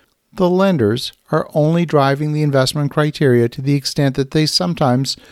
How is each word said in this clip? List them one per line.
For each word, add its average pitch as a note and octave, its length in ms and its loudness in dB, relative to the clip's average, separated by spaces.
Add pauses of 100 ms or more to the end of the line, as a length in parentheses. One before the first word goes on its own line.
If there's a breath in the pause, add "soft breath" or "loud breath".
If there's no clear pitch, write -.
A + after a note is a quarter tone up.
(320 soft breath)
The F3+ 180 0
lenders E3+ 640 0 (180)
are D#3 240 -2
only E3 320 2
driving D3 460 0
the D3+ 100 -2
investment C#3+ 480 0
criteria C3+ 600 2
to C3+ 120 -12
the C#3 140 0
extent C#3 400 -2
that C#3 160 -4
they D#3 140 0
sometimes C#3+ 720 0 (140 loud breath)